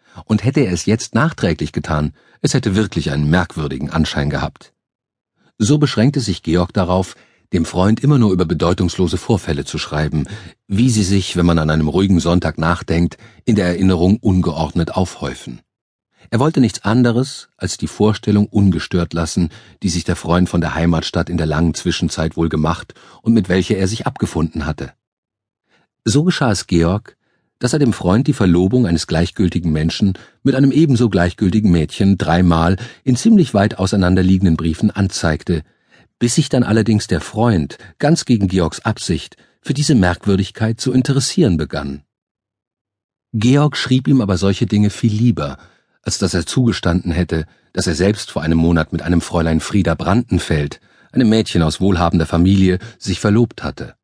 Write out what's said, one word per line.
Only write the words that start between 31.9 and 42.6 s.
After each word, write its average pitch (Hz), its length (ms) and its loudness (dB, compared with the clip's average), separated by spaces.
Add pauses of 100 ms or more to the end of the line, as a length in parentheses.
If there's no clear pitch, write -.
dreimal 85 580 2 (280)
in 127 120 0
ziemlich 208 380 4
weit 104 260 0
auseinanderliegenden 92 800 2
Briefen 82 340 -2
anzeigte, 85 720 -2 (560)
bis 120 160 0
sich 156 140 0
dann 127 140 2
allerdings 107 440 0
der 85 140 -2
Freund, 101 560 -2 (220)
ganz 156 260 0
gegen 104 220 2
Georgs 90 340 -2
Absicht, - 560 -6 (240)
für - 120 -4
diese 143 220 2
Merkwürdigkeit 101 840 0
zu 131 120 -4
interessieren 127 680 2
begann. 71 460 -6 (1300)